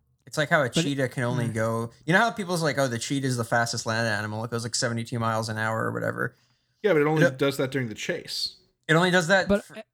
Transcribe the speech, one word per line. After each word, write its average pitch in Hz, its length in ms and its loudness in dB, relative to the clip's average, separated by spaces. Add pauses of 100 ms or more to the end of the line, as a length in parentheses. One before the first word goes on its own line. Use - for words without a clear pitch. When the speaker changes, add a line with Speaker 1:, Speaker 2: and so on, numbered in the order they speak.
(260)
Speaker 1:
It's - 120 -10
like 147 120 0
how 165 120 4
a 135 80 2
Speaker 2:
But - 80 -2
it 165 60 2
Speaker 1:
cheetah 139 260 0
can 131 140 -4
only 123 240 0
Speaker 2:
Mm. 113 80 -4
Speaker 1:
go. 113 360 -2 (140)
You 160 80 2
know 190 60 6
how 233 100 4
people's 180 320 -4
like, 147 160 0
"Oh, 139 100 2
the 117 120 -2
cheetah 139 260 -2
is 127 120 2
the 120 60 -2
fastest 117 440 0
land 113 180 0
animal. 107 380 -4
It 117 80 -6
goes, 117 120 -4
like, 117 120 -6
seventy-two 117 420 -2
miles 113 320 0
an 110 80 -4
hour 113 280 -2
or 113 60 -2
whatever." 117 440 -4 (480)
Speaker 3:
Yeah, 202 100 4
but 151 80 6
it 147 60 4
only 156 160 4
Speaker 1:
You 175 80 6
know 127 40 -10
Speaker 3:
does 139 220 0
that 131 140 -2
during 131 180 -2
the 107 60 -12
chase. - 640 -8 (300)
Speaker 1:
It 156 60 4
only 175 160 6
does 175 180 4
that 185 200 4
Speaker 2:
But, 202 180 2
Speaker 1:
for, - 140 -16
Speaker 2:
uh, - 20 -14 (120)